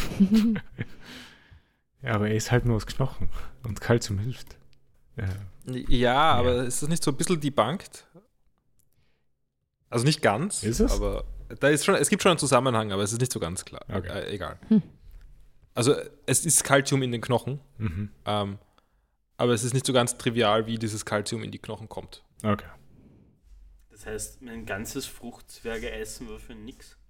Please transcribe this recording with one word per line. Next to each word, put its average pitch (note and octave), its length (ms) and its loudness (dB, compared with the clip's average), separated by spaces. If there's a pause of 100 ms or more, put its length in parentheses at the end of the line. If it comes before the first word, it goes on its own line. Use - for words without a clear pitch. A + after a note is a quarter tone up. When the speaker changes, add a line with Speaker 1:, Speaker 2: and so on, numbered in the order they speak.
(200)
Speaker 1:
<laughs> G#3+ 340 4 (1500)
Speaker 2:
Ja, A#2+ 120 -2
aber G#2 160 0
er A2 40 0
ist - 160 -2
halt B2 140 4
nur A#2 120 2
aus G#2 100 -4
Knochen - 420 0 (340)
und G#2+ 200 -8
Kalzium A#2 360 0
hilft. - 380 -8 (600)
Ja. G#2 60 -6 (420)
Speaker 3:
Ja, B2+ 240 -8
Speaker 2:
Ja. B2+ 420 6
Speaker 3:
aber B2 320 4
ist B2 160 -2
das D3 80 0
nicht E3 160 0
so D#3 60 2
ein C#3 80 0
bisschen E3+ 240 2
debunked? - 640 -2 (1800)
Also A#2+ 160 0
nicht D#3 160 2
ganz, A#2 400 2
Speaker 2:
Ist A#2 180 0
es? B3 120 4
Speaker 3:
aber G2+ 320 0 (360)
da C#3 80 6
ist D3+ 160 4
schon, G3 120 4
es C#3+ 120 2
gibt G3+ 140 0
schon F#3+ 80 6
einen D#3+ 80 4
Zusammenhang, A#2+ 520 4
aber G2 120 0
es G2+ 100 0
ist A#2 80 -2
nicht B2+ 100 0
so - 80 -6
ganz E2+ 280 -6
klar. - 200 -16
Speaker 2:
Okay. F#2 220 -6
Speaker 3:
Äh, - 260 -6
egal. - 240 -8 (100)
Speaker 1:
Hm. G#3+ 140 6 (920)
Speaker 3:
Also B2 200 4 (300)
es C3 220 0
ist - 180 2
Kalzium C#3 380 2
in B2 100 -2
den A#2 80 -4
Knochen, B2+ 400 -2 (160)
Speaker 2:
Mhm. G#2 320 -4 (160)
Speaker 3:
ähm, G2+ 340 -2 (800)
aber B2 160 2
es A2 100 0
ist B2+ 120 -2
nicht C3 100 -2
so C#3 80 0
ganz A#2+ 240 2
trivial, A2+ 500 2
wie A2+ 120 -6
dieses G#2+ 260 -6
Kalzium A2 380 -4
in G#2 80 -10
die G2+ 80 -12
Knochen G#2+ 320 -14
kommt. - 340 -16 (180)
Speaker 2:
Okay. G#2 220 0 (1300)
Speaker 4:
Das - 160 -20
heißt, - 340 -10
mein A2+ 240 -14
ganzes A2+ 400 -8
Fruchtzwerge-Essen A2+ 1300 -10
war A2 80 -14
für A#2+ 160 -18
nix? A2 420 -18 (140)